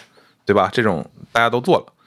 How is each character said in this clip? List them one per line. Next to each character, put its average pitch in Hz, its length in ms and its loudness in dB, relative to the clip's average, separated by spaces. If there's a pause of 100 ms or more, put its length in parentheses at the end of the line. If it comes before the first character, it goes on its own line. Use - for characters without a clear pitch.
(440)
对 - 80 0
吧？ 95 220 2
这 123 80 -2
种 90 260 -2 (240)
大 117 80 0
家 117 80 2
都 123 140 -2
做 170 160 0
了。 - 80 -6 (220)